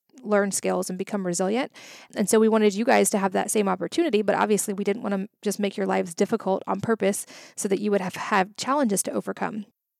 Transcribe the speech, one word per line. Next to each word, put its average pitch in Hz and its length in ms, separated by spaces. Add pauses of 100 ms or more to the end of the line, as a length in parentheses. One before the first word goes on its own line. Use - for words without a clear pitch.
(220)
learn 202 280
skills 185 380
and 185 100
become 196 280
resilient. 190 440 (460)
And 202 120
so 226 120
we 220 80
wanted 214 260
you 208 100
guys 208 260
to 214 80
have 190 140
that 196 180
same 208 180
opportunity, 226 540
but 202 120
obviously 208 380
we 190 100
didn't 202 200
wanna 196 260 (140)
just 208 180
make 196 160
your 196 100
lives 190 280
difficult 190 520
on 196 140
purpose 202 460 (280)
so - 140
that 190 120
you 208 100
would 202 100
have, 185 160
have 202 400
challenges 254 480
to - 80
overcome. 202 540 (340)